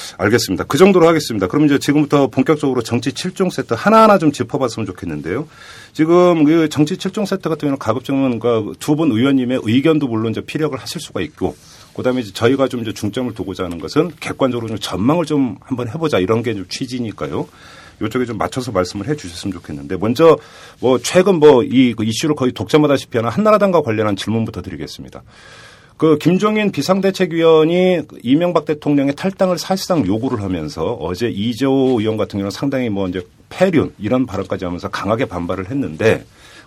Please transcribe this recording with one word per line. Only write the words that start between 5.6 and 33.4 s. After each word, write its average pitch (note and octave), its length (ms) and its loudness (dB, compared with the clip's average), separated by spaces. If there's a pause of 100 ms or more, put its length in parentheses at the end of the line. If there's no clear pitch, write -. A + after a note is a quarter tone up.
지금 E3+ 500 4
그 D#3+ 240 4
정치 D3+ 300 0
칠 F#3+ 140 -6
종 G#3 120 -4
세트 F#3+ 240 -4
같은 D#3 120 -4
경우는 C#3 180 -2
가급적이면 B2+ 600 -2
그 A2 400 0
두 D3+ 160 0
분 D#3 160 2
의원님의 B2+ 500 2
의견도 C#3 460 2
물론 A2+ 240 -2
이제 G#2+ 100 -6
피력을 D3 340 -6
하실 - 240 -12
수가 - 220 -8
있고, E2 340 -6 (380)
그다음에 B2+ 280 -2
이제 G#2 100 -10
저희가 C3 360 2
좀 B2 120 -6
이제 A2 120 -6
중점을 A#2 420 -4
두고자 F#2 300 -6
하는 E2+ 140 -8
것은 D3 320 -2 (100)
객관적으로 A#2+ 480 -2
좀 A2+ 100 -6
전망을 C3 460 0
좀 C#3 360 -2
한번 A#2+ 280 -6
해보자, D3+ 300 -2
이런 A2 240 2
게 A2+ 120 -2
좀 G2 140 -8
취지니까요. A2+ 800 -6 (560)
요쪽에 B2+ 220 -2
좀 A#2 140 -6
맞춰서 A#2 340 -4
말씀을 G2 360 -2
해주셨으면 G2 460 -6
좋겠는데, D#2 440 -10
먼저 B2+ 380 4 (440)
뭐 B2+ 180 2
최근 F#3 400 2
뭐 D3 240 8
이, B2 320 4
그 A2 80 -4
이슈를 A2+ 320 0
거의 B2+ 160 0
독점하다시피 C3+ 680 2
하는 A2+ 120 0
한나라당과 G3 520 4
관련한 G#2+ 340 0
질문부터 A2 460 -4
드리겠습니다. C#2+ 600 -14 (760)
그 D#3 180 4
김종인 G3+ 560 2
비상대책위원이 F3 1300 2 (220)
이명박 E3 420 2
대통령의 D3 520 -2
탈당을 F#3 420 -2
사실상 F3+ 480 -2
요구를 A2 360 -2
하면서 E2 520 -4
어제 F#2 340 -4
이재호 B2+ 720 0
의원 G#2+ 160 -2
같은 G#2 220 -4
경우는 G2 120 -4
상당히 C3 380 -4
뭐 G2 180 -4
이제 F2+ 140 -6 (300)